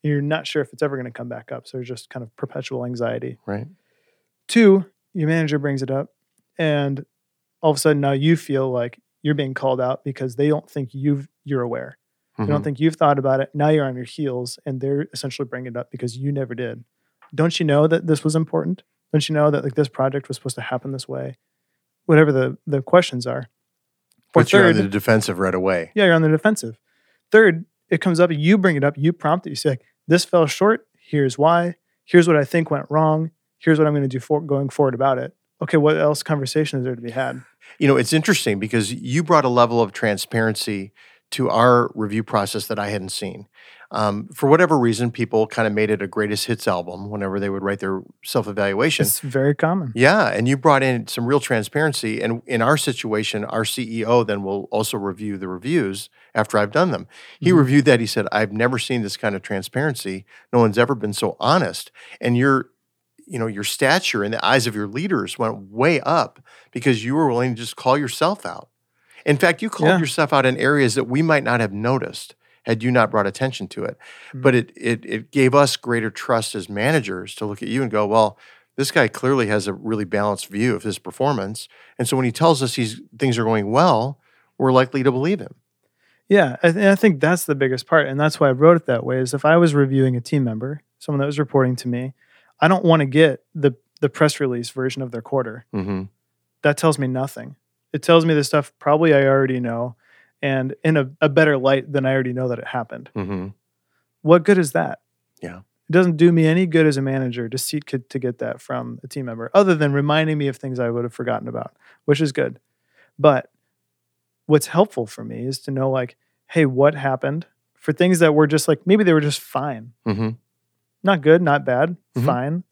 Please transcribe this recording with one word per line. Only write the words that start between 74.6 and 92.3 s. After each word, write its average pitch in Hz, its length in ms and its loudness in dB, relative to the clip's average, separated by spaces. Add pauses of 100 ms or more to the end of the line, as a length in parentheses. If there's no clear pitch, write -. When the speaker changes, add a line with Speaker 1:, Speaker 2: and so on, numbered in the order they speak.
Speaker 2:
it, 117 280 -4
it 113 260 -10
gave 131 220 2
us 143 240 4
greater 117 320 -2
trust - 460 -4
as 95 140 -8
managers 101 640 -2
to 107 100 -8
look 104 160 -10
at 101 80 -8
you 127 120 -4
and 117 100 -4
go, 107 140 0
"Well, 107 320 2 (380)
this 135 160 -4
guy 131 160 4
clearly 127 400 0
has 101 200 0
a 98 60 -4
really 110 320 -6
balanced 101 420 -2
view 107 280 -2
of - 80 -10
his 104 160 -6
performance." 110 680 -4 (300)
And 123 100 -2
so 135 100 -2
when 131 80 0
he 120 80 -2
tells 160 300 2
us 123 120 -4
he's, 113 240 -4 (180)
things 127 200 0
are 120 80 0
going 107 260 0
well, 139 480 2 (380)
we're 131 160 0
likely 131 300 2
to 131 80 4
believe 147 280 -2
him. - 160 -16 (720)
Speaker 1:
Yeah, 196 360 4
I 170 80 6
th-, 202 140 0
I 196 100 6
think 180 260 4
that's 170 240 0
the 147 100 0
biggest 131 300 -2
part. 151 220 2
And 135 120 -4
that's 151 200 0
why 147 100 4
I - 40 4
wrote 156 240 8
it 160 100 -4
that 117 180 0
way, 127 140 -2
is 127 140 -2
if 143 120 -6
I 156 120 6
was 165 160 6
reviewing 135 440 2
a 120 40 -4
team 139 220 -2
member, 123 380 -6 (180)
someone 147 200 -4
that 139 80 0
was 147 120 -4
reporting 131 380 2
to - 100 -8
me, 123 260 -6 (460)